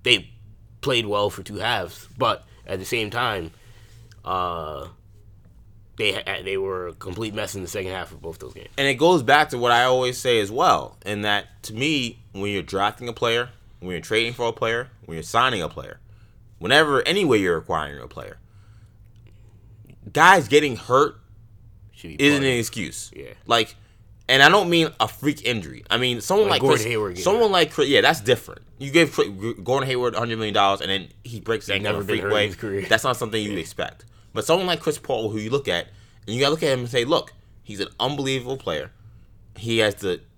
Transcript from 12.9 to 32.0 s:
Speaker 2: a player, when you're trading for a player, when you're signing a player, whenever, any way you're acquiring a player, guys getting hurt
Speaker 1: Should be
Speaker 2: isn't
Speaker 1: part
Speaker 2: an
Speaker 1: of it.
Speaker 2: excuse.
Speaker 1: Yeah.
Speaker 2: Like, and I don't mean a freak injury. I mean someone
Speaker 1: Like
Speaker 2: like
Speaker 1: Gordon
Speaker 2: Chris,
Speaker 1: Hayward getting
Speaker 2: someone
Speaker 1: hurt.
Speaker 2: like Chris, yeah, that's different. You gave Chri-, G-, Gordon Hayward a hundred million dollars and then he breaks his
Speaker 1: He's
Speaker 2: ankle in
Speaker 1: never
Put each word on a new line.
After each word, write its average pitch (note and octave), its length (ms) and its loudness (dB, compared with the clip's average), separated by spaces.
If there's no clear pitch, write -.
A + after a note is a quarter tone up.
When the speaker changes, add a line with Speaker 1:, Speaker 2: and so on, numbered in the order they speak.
Speaker 2:
a A#2 60 -10
player, A#2+ 360 -2
when F2+ 120 -10
you're E2 100 -6
trading A#2 320 -2
for A#2+ 140 -2
a A2+ 60 -2
player, A#2 360 -4
when D#2+ 100 -12
you're D#2+ 80 -8
signing A#2+ 380 0
a D2+ 80 -4
player, - 300 -14
whenever, C#3 480 4
any F#3+ 180 2
way A#2+ 120 4
you're F2+ 200 2
acquiring D2 440 -6
a B1+ 60 -16
player, - 300 -16
guys E3 360 8
getting C#3+ 280 4
hurt C3+ 400 2
Speaker 1:
Should - 240 -16
be C#3 60 2
Speaker 2:
isn't D3 160 6
Speaker 1:
part C#3 60 0
Speaker 2:
an C3 60 2
Speaker 1:
of B2 40 2
it. A#2+ 40 0
Speaker 2:
excuse. - 560 -8
Speaker 1:
Yeah. C2 180 -16
Speaker 2:
Like, - 300 2
and C3+ 140 6
I D3 80 10
don't F#3 200 4
mean E3 200 4
a A2 80 2
freak - 380 -4
injury. F2+ 440 -4
I A2+ 80 2
mean B2 240 -2
someone G3+ 260 2
Speaker 1:
Like F3+ 60 2
Speaker 2:
like C#3 80 2
Speaker 1:
Gordon C#3+ 220 6
Speaker 2:
Chris, A#2+ 80 -2
Speaker 1:
Hayward G#2+ 240 -2
getting F2+ 80 -8
Speaker 2:
someone A3 200 4
Speaker 1:
hurt. G#3 80 4
Speaker 2:
like E3+ 200 4
Chris, C#3 180 0
yeah, A2+ 120 6
that's C3+ 200 4
different. - 400 0
You C#3 120 -10
gave D#3 200 4
Chri-, G2+ 280 -2
G-, G2 40 -16
Gordon C3 280 0
Hayward B2 260 -2
a G2+ 40 0
hundred A#2 180 -2
million G#2+ 160 -4
dollars G2 280 4
and F2+ 80 -6
then F#2+ 180 -4
he A#2 160 -14
breaks A2 280 -4
his G2 80 -2
Speaker 1:
He's G2 100 -2
Speaker 2:
ankle G#2 40 0
in G#2 100 0
Speaker 1:
never G2+ 40 -4